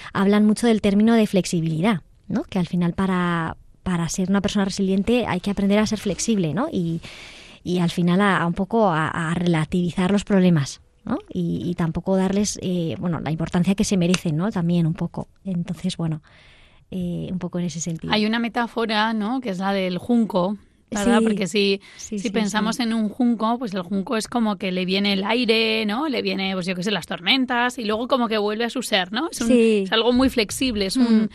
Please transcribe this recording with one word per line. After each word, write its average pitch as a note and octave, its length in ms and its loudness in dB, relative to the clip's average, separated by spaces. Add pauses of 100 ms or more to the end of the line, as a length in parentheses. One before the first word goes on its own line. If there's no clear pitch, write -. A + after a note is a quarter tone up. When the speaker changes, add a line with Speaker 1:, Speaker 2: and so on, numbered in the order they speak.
(120)
Speaker 1:
hablan G3+ 340 4
mucho G#3+ 220 4
del A3 140 4
término G#3 320 4
de A3 120 6
flexibilidad, E3+ 760 0 (260)
¿no? G#3+ 160 -2
Que - 160 -4
al E3+ 80 0
final F3 260 0
para, F3 600 0 (280)
para E3+ 260 -2
ser F3+ 200 -2
una G3 120 4
persona G3 240 0
resiliente G3 600 0
hay F3 140 -2
que G3+ 120 -4
aprender G3+ 280 2
a G#3+ 80 2
ser G#3+ 120 -2
flexible, F#3 540 0
¿no? F3 160 -2
Y, E3 300 -2 (640)
y F3+ 160 -2
al E3+ 120 2
final F3 280 2
a, G3 200 2
a E3 60 0
un E3+ 80 0
poco G3+ 360 2
a, D#3 180 0
a E3 280 -2
relativizar F3 760 0
los G3+ 140 2
problemas, F3+ 560 2 (240)
¿no? D#4 140 -2 (120)
Y, E3+ 320 -4
y F3 120 -4
tampoco F3 420 -2
darles, F#3+ 440 0
eh, E3+ 380 -2
bueno, E3+ 220 -2
la C#3 100 -4
importancia E3+ 440 0
que A3 100 0
se G#3 120 0
merecen, E3+ 380 0
¿no? F#3+ 160 -2
También F3 360 0
un D#3+ 60 0
poco. - 340 -6 (180)
Entonces, F3+ 500 -6
bueno, D#3 260 -6 (720)
eh, F3 400 -6
un F#3 80 -6
poco F3 200 -6
en F3 60 -2
ese E3+ 160 -6
sentido. E3+ 320 -6
Speaker 2:
Hay G#3+ 120 2
una A3+ 140 -2
metáfora, A3+ 760 -2
¿no? A3 280 -2
Que A#3+ 80 -6
es F#3 100 -4
la G3 140 -2
del F#3 240 -2
junco, G3+ 600 0 (340)
¿verdad? G#3 280 2
Speaker 1:
Sí. A3+ 60 2
Speaker 2:
Porque G3 220 0
si, G3 340 0 (160)
Speaker 1:
Sí, - 220 -8
Speaker 2:
si G#3+ 80 -4
Speaker 1:
sí, - 20 -2
Speaker 2:
pensamos G3+ 480 0
Speaker 1:
sí. B3+ 60 -2
Speaker 2:
en A3+ 100 -2
un A3 160 0
junco, A#3 480 0
pues A#3 160 -6
el G3 100 -4
junco G3 340 -4
es A3 100 -4
como G#3+ 300 -2
que F#3+ 160 -4
le F#3 120 -2
viene G3 280 0
el F#3+ 120 0
aire, A3 600 0
¿no? A#3 240 -2
Le A3 120 -2
viene, F#3+ 320 -2
pues F#3 120 -4
yo F#3 100 -4
qué F3+ 80 -6
sé, G#3+ 80 -2
las F3+ 140 -4
tormentas, A#3+ 720 0
y A#3 80 -6
luego A3 240 -2
como B3 180 2
que G#3+ 100 0
vuelve G#3+ 280 -2
a A#3 40 -2
su A#3+ 120 -6
ser, F#3 320 -2
¿no? C#4 180 -2
Es - 100 -8
un, A#3 60 0
Speaker 1:
Sí. A3+ 380 6
Speaker 2:
es F#3 80 -4
algo A3+ 200 2
muy B3+ 160 4
flexible, G#3+ 560 -2
es F#3+ 120 -4
un, A3+ 260 6
Speaker 1:
Mm. G#3+ 120 -2